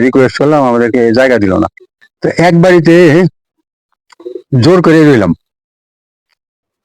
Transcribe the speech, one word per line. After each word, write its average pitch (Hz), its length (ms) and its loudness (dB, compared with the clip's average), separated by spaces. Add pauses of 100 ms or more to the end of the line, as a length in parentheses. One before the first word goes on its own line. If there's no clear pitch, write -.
রিকোয়েস্ট 127 360 -2
করলাম, 147 260 0
আমাদেরকে 120 500 -2
জায়গা 127 240 0
দিল 95 200 -2
না। 90 100 -4 (540)
তো 156 160 -4
এক 170 240 0
বাড়িতে 170 640 2 (1400)
জোর 170 200 2
করে 160 240 2
রইলাম 104 280 0 (1500)